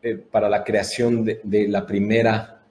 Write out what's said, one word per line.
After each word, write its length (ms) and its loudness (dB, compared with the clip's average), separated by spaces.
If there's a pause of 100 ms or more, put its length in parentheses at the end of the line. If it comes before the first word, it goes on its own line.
eh, 140 -4
para 340 -2
la 140 0
creación 600 0
de, 200 -4
de 240 2
la 180 -2
primera 840 0